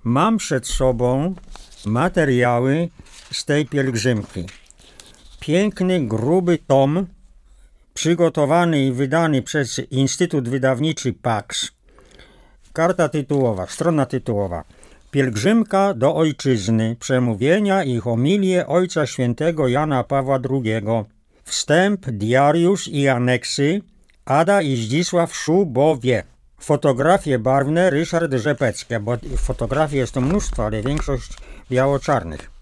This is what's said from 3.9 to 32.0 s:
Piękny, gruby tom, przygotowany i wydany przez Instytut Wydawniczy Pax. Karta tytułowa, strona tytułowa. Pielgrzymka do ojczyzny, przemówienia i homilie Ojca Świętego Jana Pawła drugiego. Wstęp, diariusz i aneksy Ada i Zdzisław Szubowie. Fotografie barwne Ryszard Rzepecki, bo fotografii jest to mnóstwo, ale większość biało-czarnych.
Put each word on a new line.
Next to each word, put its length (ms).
Piękny, 680
gruby 500
tom, 500
przygotowany 920
i 60
wydany 500
przez 400
Instytut 580
Wydawniczy 640
Pax. 580
Karta 360
tytułowa, 580
strona 380
tytułowa. 580
Pielgrzymka 800
do 220
ojczyzny, 840
przemówienia 840
i 160
homilie 680
Ojca 380
Świętego 640
Jana 360
Pawła 360
drugiego. 680
Wstęp, 600
diariusz 840
i 200
aneksy 720
Ada 360
i 140
Zdzisław 600
Szubowie. 880
Fotografie 800
barwne 500
Ryszard 440
Rzepecki, 680
bo 160
fotografii 640
jest 140
to 80
mnóstwo, 440
ale 160
większość 500
biało-czarnych. 800